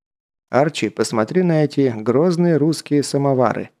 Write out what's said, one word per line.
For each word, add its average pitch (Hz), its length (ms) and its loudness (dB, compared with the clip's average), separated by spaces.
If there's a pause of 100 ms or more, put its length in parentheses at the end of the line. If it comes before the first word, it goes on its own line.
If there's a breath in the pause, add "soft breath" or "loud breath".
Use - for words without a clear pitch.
(500)
«Арчи, 131 400 0
посмотри 110 540 -2
на 160 200 2
эти 139 320 0
грозные 160 640 2
русские 143 460 0
самовары. 127 640 0 (100)